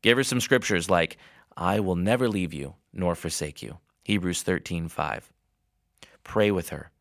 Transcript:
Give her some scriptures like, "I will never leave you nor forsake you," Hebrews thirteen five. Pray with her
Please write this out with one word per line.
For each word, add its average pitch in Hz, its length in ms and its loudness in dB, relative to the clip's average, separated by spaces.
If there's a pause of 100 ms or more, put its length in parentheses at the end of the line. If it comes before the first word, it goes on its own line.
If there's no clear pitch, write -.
Give 117 160 8
her 135 80 2
some 123 160 0
scriptures 98 480 2
like, 85 260 2 (400)
"I 95 240 0
will 95 160 0
never 113 320 2
leave 92 260 -2
you 69 220 -10 (160)
nor 87 240 -2
forsake - 480 -8
you," 78 140 -12 (260)
Hebrews 90 400 -2
thirteen 85 460 -4
five. 73 420 -6 (920)
Pray 104 260 2
with 90 200 -2
her 73 300 -12